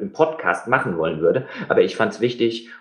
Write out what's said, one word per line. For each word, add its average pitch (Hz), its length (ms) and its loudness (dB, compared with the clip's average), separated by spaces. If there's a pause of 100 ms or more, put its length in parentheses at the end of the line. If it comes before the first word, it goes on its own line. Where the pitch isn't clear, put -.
im 98 100 -8
Podcast 113 560 0
machen 120 300 0
wollen 80 240 -2
würde. 95 260 2 (220)
Aber - 140 6
ich 95 120 0
fand's 104 240 -2
wichtig 117 480 -2 (140)